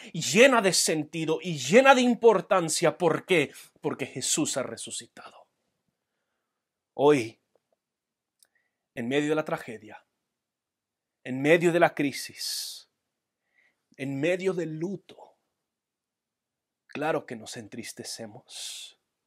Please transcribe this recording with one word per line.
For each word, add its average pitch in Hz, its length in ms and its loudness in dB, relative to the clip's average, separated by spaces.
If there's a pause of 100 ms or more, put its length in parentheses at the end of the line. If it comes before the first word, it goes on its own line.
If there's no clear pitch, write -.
(120)
llena 226 500 4
de 185 120 2
sentido 160 680 -2
y 165 160 -6
llena 220 360 6
de 254 80 6
importancia. 185 960 2
¿Por 156 280 0
qué? 156 280 2 (260)
Porque 135 280 -6
Jesús - 500 -2
ha 127 60 -4
resucitado. - 840 -16 (1500)
Hoy, 135 460 2 (1600)
en 120 120 -8
medio 147 220 0
de 156 60 0
la 156 100 -2
tragedia, 110 580 -12 (1200)
en 127 180 -8
medio 165 300 4
de 170 80 0
la 165 140 4
crisis, - 960 -8 (1080)
en 139 220 -6
medio 180 340 -2
del 165 260 -6
luto, - 580 -12 (1500)
claro 151 400 -6
que 127 80 -12
nos 110 200 -16
entristecemos, - 1400 -16 (280)